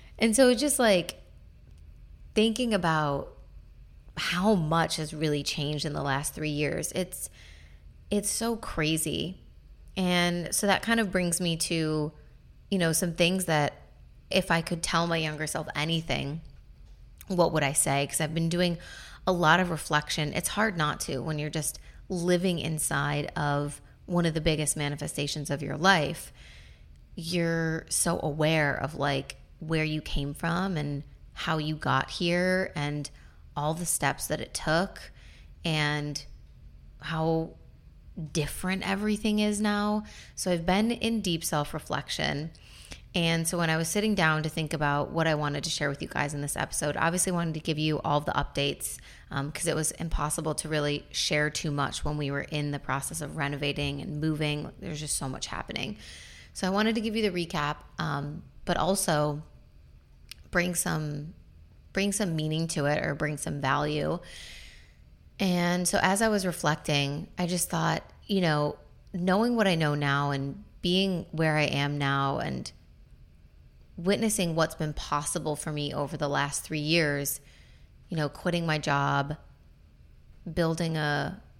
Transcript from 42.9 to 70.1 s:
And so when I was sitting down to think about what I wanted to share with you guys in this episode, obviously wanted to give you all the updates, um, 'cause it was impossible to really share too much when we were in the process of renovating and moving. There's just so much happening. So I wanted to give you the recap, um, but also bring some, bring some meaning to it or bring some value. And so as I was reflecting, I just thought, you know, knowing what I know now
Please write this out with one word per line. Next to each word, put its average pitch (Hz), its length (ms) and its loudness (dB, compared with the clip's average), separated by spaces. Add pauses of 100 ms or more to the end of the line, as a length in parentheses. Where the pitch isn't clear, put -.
And 165 320 2
so 180 100 0
when 170 140 2
I 160 60 4
was 165 100 0
sitting 208 260 2
down 160 300 4
to 156 60 -2
think 156 240 -2
about 147 380 2
what 160 140 2
I 160 80 4
wanted 147 300 0
to 160 80 -4
share 147 180 0
with 139 140 -4
you - 40 -6
guys 147 280 -2
in 143 60 -4
this 147 140 -4
episode, 151 420 -2
obviously 175 340 2
wanted 170 240 0
to 156 40 -4
give 151 200 -2
you 151 200 2
all 147 220 2
the 151 120 -4
updates, 143 640 -2 (340)
um, 139 200 -4
'cause - 140 -6
it 156 100 2
was 156 160 0
impossible 160 640 -2
to 156 140 -6
really 147 420 0
share 151 380 2
too 151 220 -2
much 143 340 -2
when 147 120 0
we 147 120 -2
were 139 120 -2
in 147 280 -4
the 143 100 -4
process 139 420 -4
of 151 160 -8
renovating 143 640 -2
and 147 200 -6
moving. 147 580 -2
There's 151 200 -8
just 151 180 -4
so 139 100 -4
much - 200 -6
happening. - 500 -6 (560)
So - 140 -4
I - 20 2
wanted 214 260 2
to 226 60 0
give 214 140 -2
you 214 120 2
the 175 180 0
recap, 147 320 -2 (200)
um, 147 460 -4 (220)
but - 120 2
also 151 640 2 (1080)
bring 180 240 0
some, 156 580 -2 (600)
bring 196 180 2
some 185 240 0
meaning 156 340 0
to 151 160 0
it 147 180 2
or 143 120 -2
bring 151 220 -2
some 147 240 -6
value. 151 580 0 (1200)
And 175 480 2
so - 140 2
as 196 200 4
I 226 60 4
was 208 180 2
reflecting, 156 800 0 (100)
I 180 100 0
just 175 220 0
thought, 160 340 0 (220)
you 196 160 2
know, 151 360 2 (360)
knowing 190 420 4
what 214 120 4
I 180 80 6
know 151 200 4
now 143 360 2